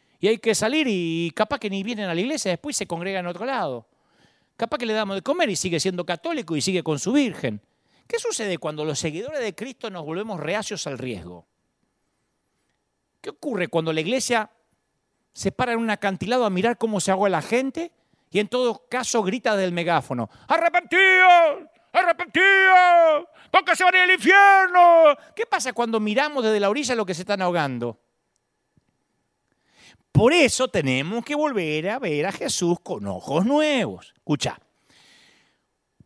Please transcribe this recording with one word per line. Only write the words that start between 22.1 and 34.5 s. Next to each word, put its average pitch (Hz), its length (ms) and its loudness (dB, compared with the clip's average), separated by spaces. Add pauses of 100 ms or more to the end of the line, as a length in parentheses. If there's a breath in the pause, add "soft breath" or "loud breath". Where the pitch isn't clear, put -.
¡Porque 370 240 4
se - 80 0
van 359 140 4
a - 20 6
ir 370 60 6
al 359 80 4
infierno!"? 359 1040 6 (180 loud breath)
¿Qué 453 120 -6
pasa 262 260 -4
cuando 226 260 -2
miramos 254 460 -2
desde 220 160 2
la 196 100 2
orilla 254 240 -2
lo 220 100 -2
que 180 100 -6
se 165 80 -10
están 196 200 -4
ahogando? 135 560 -2 (2250 soft breath)
Por 247 220 4
eso 254 340 2
tenemos 156 560 -2
que 294 100 -6
volver 190 540 -2
a 233 100 -6
ver 156 280 -4
a 196 60 -6
Jesús 175 480 -4
con 104 260 -10
ojos 135 400 -2
nuevos. 269 680 -2
Escucha. - 440 -6 (1500 soft breath)